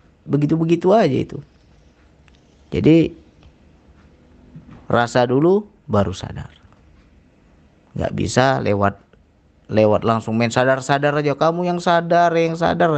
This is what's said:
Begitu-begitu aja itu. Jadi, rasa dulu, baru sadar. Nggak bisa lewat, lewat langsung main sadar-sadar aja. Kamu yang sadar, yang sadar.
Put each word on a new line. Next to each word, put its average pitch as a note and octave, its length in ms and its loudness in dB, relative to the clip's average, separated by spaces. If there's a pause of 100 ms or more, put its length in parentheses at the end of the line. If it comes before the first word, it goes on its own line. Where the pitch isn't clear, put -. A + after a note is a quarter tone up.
(280)
Begitu-begitu D#3+ 680 0
aja E3+ 240 2
itu. - 220 -6 (1300)
Jadi, D#3 460 2 (1800)
rasa A#2+ 340 0
dulu, E3 400 2 (220)
baru G2+ 240 0
sadar. - 400 -12 (1400)
Nggak - 200 -6
bisa B2+ 460 0
lewat, G2+ 400 -2 (720)
lewat G#2+ 320 4
langsung A2 320 -2
main A#2 160 0
sadar-sadar C3 640 0
aja. D3 180 -2
Kamu E3+ 320 -2
yang F3 140 -2
sadar, E3+ 560 0
yang E3 240 0
sadar. E3+ 380 0